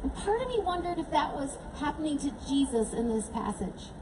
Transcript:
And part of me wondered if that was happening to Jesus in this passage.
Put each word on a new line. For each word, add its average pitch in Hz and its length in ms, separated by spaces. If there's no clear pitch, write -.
And 269 100
part 427 280
of 508 80
me 480 100
wondered 349 400
if 302 120
that 294 220
was 277 240
happening 302 380
to 285 140
Jesus 262 440
in 233 160
this 220 220
passage. 208 640